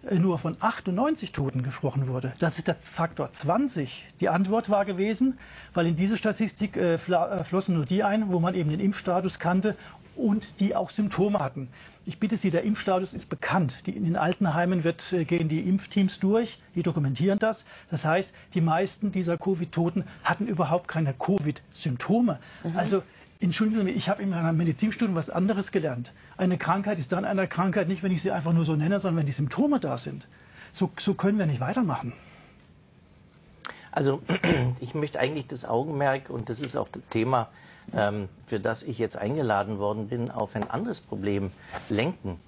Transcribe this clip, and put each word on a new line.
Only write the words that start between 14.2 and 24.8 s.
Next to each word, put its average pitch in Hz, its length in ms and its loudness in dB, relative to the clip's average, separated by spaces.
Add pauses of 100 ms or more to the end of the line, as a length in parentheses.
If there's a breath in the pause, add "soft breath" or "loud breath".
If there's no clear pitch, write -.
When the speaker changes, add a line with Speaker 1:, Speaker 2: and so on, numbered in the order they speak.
Speaker 1:
wird, 165 300 -2
äh, 170 100 2
gehen 165 240 0
die 160 140 0
Impfteams 190 580 0
durch, 226 400 2 (160 loud breath)
die 170 80 0
dokumentieren 156 560 2
das. 220 260 0 (240 loud breath)
Das - 140 -4
heißt, 170 300 2 (200 loud breath)
die 170 80 2
meisten 185 500 0
dieser 170 260 0
covid-Toten 175 680 0 (200 loud breath)
hatten 202 240 0
überhaupt 170 420 0
keine 151 240 0
covid-Symptome. 151 1300 0 (240 loud breath)
Speaker 2:
Mhm. 165 120 -4
Speaker 1:
Also, 180 280 2 (360 loud breath)
entschuldigen 214 400 2
Sie 196 60 2
mich, 180 100 0
ich - 140 -2
habe 208 140 0
in 196 80 0
meinem 165 260 2
Medizinstudium 190 580 0